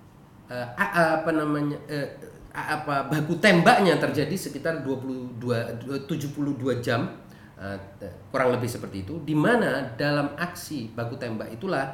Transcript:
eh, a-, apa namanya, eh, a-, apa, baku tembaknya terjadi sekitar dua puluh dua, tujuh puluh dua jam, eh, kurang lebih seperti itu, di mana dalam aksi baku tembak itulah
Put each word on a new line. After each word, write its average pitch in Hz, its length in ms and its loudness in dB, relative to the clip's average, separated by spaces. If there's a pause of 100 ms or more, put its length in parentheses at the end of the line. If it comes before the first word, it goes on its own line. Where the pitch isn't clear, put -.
(460)
eh, 123 200 -6 (100)
a-, 170 460 4
apa 160 100 0
namanya, 147 540 0
eh, 143 200 -4 (440)
a-, 151 260 -8
apa, 139 320 -2
baku 156 300 0
tembaknya 180 580 8
terjadi 147 380 0
sekitar 160 480 -4
dua 131 160 -2
puluh 127 360 -6
dua, 117 300 -2 (160)
tujuh 139 500 -4
puluh 143 240 -2
dua 123 240 0
jam, 127 280 0 (500)
eh, 98 220 -6 (500)
kurang 127 240 4
lebih 120 160 0
seperti 98 340 -8
itu, 135 200 -6
di 143 100 -2
mana 151 640 4
dalam 147 400 0
aksi 147 560 -6
baku 117 240 -6
tembak 110 320 -6
itulah 143 460 -2